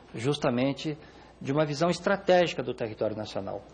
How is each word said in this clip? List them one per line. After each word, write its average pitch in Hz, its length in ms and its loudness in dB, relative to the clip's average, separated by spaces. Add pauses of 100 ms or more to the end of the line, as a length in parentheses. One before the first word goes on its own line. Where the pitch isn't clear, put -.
(140)
justamente, 139 840 0 (420)
de 131 100 -4
uma 151 140 2
visão 147 240 0
estratégica 180 720 2
do 123 120 -4
território 117 420 -2
nacional, 101 460 -6 (120)